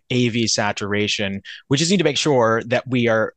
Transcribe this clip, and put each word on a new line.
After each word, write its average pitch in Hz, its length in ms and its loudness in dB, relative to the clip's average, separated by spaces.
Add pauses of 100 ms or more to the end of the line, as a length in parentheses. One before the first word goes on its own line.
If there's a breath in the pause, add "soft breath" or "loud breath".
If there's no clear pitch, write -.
(100)
A 123 180 2
V 113 200 0
saturation, 101 920 -2 (300 loud breath)
we 139 80 2
just 156 120 0
need - 60 4
to 170 80 2
make 147 140 2
sure 113 480 2
that 120 200 -2
we 120 220 0
are 110 280 0